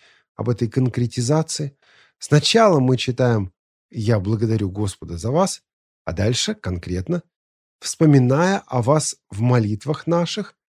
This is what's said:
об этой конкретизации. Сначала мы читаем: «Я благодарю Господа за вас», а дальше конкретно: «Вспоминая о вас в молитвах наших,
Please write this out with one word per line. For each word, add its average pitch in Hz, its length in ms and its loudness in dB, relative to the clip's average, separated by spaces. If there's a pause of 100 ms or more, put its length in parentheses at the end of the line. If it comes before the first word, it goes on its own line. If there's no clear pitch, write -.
(360)
об 113 140 -4
этой 117 200 -2
конкретизации. 127 1080 -2 (420)
Сначала 175 600 4
мы 127 180 2
читаем: 117 560 -2 (360)
«Я 110 300 0
благодарю 107 500 -2
Господа 90 480 -8
за 95 140 -6
вас», 180 320 0 (420)
а - 80 -6
дальше 120 420 -2
конкретно: 92 680 -6 (580)
«Вспоминая 143 840 4
о 127 140 -2
вас 143 360 0 (120)
в 101 120 -8
молитвах 120 640 0
наших, 170 480 -2 (160)